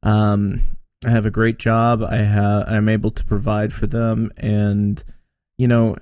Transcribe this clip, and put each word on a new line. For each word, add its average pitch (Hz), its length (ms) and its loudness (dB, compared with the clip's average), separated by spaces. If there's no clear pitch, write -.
um, 104 600 2
I 117 40 0
have 110 160 2
a 107 40 0
great 113 280 0
job, 113 440 2
I 113 220 -2
ha-, 104 420 2
I'm 107 220 0
able 110 240 0
to - 120 -6
provide 107 480 -2
for - 140 -4
them, 113 500 -2
and, 104 640 0
you 127 120 2
know 117 340 2